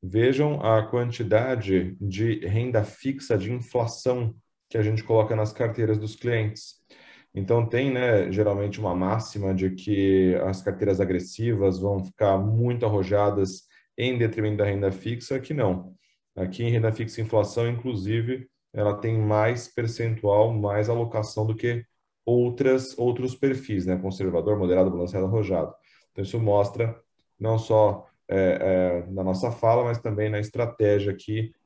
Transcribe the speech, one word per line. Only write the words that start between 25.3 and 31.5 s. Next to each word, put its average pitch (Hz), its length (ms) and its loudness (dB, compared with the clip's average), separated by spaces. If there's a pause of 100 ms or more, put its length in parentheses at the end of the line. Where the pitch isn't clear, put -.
Então, 101 120 -6
isso 104 160 -4
mostra 107 580 0 (400)
não 113 200 0
só, 107 480 2 (200)
é, 92 800 2
é, 90 40 -12
na 92 120 -4
nossa 92 300 -2
fala, 117 320 4
mas 117 140 -2
também 107 320 -2
na 104 100 -2
estratégia 104 720 0
aqui, 107 400 -6 (140)